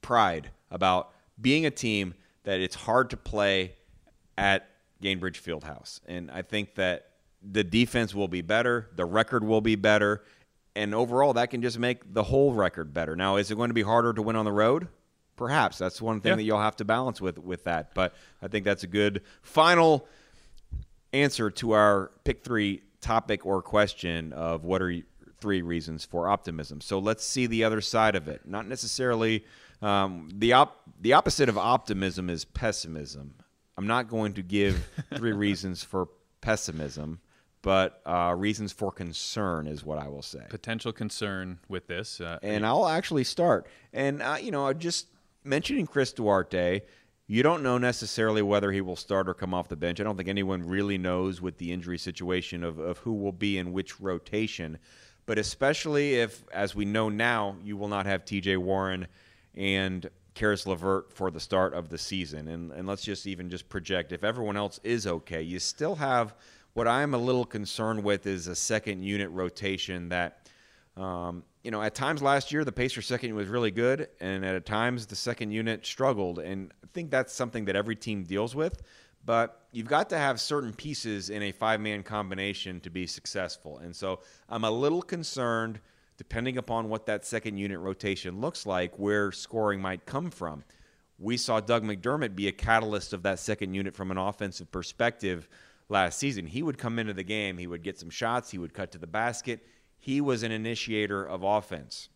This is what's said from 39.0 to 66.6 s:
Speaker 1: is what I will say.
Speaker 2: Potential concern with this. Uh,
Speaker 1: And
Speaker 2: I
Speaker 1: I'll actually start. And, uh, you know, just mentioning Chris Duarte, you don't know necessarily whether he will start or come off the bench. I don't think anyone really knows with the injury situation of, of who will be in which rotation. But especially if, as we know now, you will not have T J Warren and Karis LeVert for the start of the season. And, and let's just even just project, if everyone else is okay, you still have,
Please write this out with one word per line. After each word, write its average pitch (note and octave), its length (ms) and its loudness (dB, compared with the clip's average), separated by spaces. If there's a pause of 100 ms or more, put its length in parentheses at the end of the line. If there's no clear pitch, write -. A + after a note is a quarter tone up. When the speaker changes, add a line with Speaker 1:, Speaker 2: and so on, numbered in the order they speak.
Speaker 1:
is D2+ 180 -8
what D2+ 120 -4
I C#2+ 120 -8
will C#2+ 120 -12
say. B1+ 280 -14
Speaker 2:
Potential A2+ 420 -6
concern F#2+ 680 -6 (100)
with F#2 180 -6
this. F2+ 320 -6
Uh, E2+ 240 -6
Speaker 1:
And G#2 220 0
Speaker 2:
I A2 40 2
Speaker 1:
I'll E3+ 180 4
actually D#3+ 360 0
start. D3+ 440 2 (260)
And, C#3 280 0
uh, C#3+ 200 -2
you A3+ 100 -6
know, C#3 220 0
just E3+ 340 -4 (380)
mentioning D3 420 0
Chris C3+ 240 2
Duarte, F#2+ 720 2 (460)
you A2 160 4
don't D#3 200 4
know B2+ 140 2
necessarily A2 640 2
whether G2+ 300 4
he G2 100 0
will F2+ 160 -4
start F#2+ 320 0
or F2+ 40 0
come F#2 200 -4
off F2+ 160 -2
the E2+ 80 -8
bench. F2 240 -2
I - 20 0
don't G#2 140 -2
think F2+ 100 -4
anyone F#2+ 400 -2
really G2+ 300 0
knows F2+ 440 0
with F2+ 160 -6
the E2+ 140 -6
injury F2 260 -6
situation F2+ 680 -4
of, E2 160 -6
of E2+ 200 -4
who A#2 140 -4
will G2+ 180 -2
be G2 260 0
in F2+ 140 -4
which F#2 300 -6
rotation. F#2 760 -4 (460)
But A2 120 0
especially C#3+ 760 2
if, A#2 360 0
as G2 220 -2
we G#2 120 0
know A2 220 2
now, G#2+ 560 0
you G#2 140 -8
will G#2 100 -6
not G2+ 200 -2
have F#2+ 180 0
T G2 160 -2
J F#2+ 160 2
Warren F#2+ 500 -2 (460)
and F#2+ 560 0 (240)
Karis G#2 320 2
LeVert F#2+ 480 0
for F#2+ 160 -2
the D#2+ 100 -10
start F#2 360 2
of E2+ 140 -6
the D#2+ 100 -8
season. D2+ 480 -6
And, E2+ 240 -8
and F2 160 -8
let's G2 160 -4
just G2+ 240 -6
even F2+ 220 -8
just F2 200 -12
project, F2 420 -4
if F2+ 120 -8
everyone G#2+ 340 -2
else G#2 260 -4
is A2+ 220 0
okay, E2+ 380 -4
you F2 160 -6
still E3 360 -4
have, B2+ 380 0 (400)